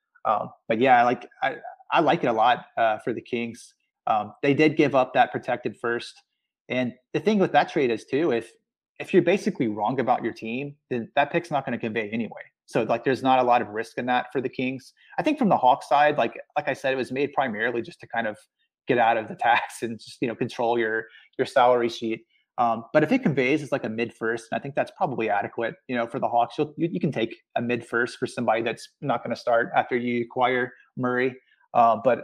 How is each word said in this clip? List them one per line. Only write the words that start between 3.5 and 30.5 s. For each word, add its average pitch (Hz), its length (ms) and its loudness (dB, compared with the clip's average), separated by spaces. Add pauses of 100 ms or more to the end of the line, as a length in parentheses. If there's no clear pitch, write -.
Um, 107 340 -2
they 143 120 4
did 147 240 4
give 139 180 4
up 127 180 2
that 127 180 4
protected 123 460 -6
first. 117 360 -4 (560)
And 123 240 -2 (200)
the 156 60 0
thing 208 200 2
with 175 120 2
that 147 180 2
trade 131 220 0
is, 110 140 -4
too, 151 260 0
if, 113 180 -2 (520)
if 139 120 -8
you're 180 100 6
basically 175 440 0
wrong 107 320 -2
about 120 240 0
your 113 100 -4
team, 131 420 -8 (140)
then 117 260 -6
that 139 160 2
pick's 170 200 -2
not 139 140 -2
gonna 120 120 -4
convey 110 340 -4
anyway. 113 300 -6 (260)
So, 123 160 0
like, 117 200 -2
there's 123 180 0
not 131 180 4
a 127 40 4
lot 123 180 4
of 104 80 -6
risk 107 280 -8
in 123 80 -6
that 123 260 0
for 139 80 -2
the 127 80 -4
Kings. 127 460 -6 (260)
I 175 40 -2
think 302 140 0
from 233 120 2
the 131 80 6
Hawks 131 320 2
side, 147 280 4
like, 123 220 -2 (160)
like 147 140 -4
I 135 40 -2
said, 131 200 -2
it - 20 0
was 127 160 -4
made 139 220 -2
primarily 120 480 -2
just - 180 -14
to - 80 -20
kind 117 200 -4
of 107 100 -8 (500)
get 127 100 2
out 117 200 4
of 113 100 -4
the 175 80 -12
tax - 480 0
and 117 160 -8
just, - 220 -12
you 135 80 -2
know, 110 60 -6
control 120 440 -2
your, 110 280 -2 (300)
your 131 80 0
salary 123 440 4
sheet. 110 360 -8 (320)
Um, 113 360 0
but 151 100 6
if 147 80 0
it 262 120 0
conveys 139 380 2
as, 135 120 -8
like, 135 100 -4
a 117 60 -4
mid 113 240 -4
first, 113 380 -4
and 127 80 -4
I - 20 -10
think 139 140 -10
that's 123 200 -2
probably 117 340 -2
adequate, 110 460 -4 (120)
you 127 100 -6
know, 117 100 -2
for 123 120 -8
the 110 100 -2
Hawks, 120 280 0
you'll, 151 200 -2
you, 165 160 -2
you 175 80 -4
can 151 100 0
take 113 240 -4 (220)
a 120 40 -2
mid 120 240 -4
first 120 320 -2
for - 100 -4
somebody 113 340 -2
that's 113 260 -6 (140)
not 123 200 -4
gonna 120 140 -6
start 117 400 0
after 127 220 0
you 120 260 -2
acquire 127 480 0 (240)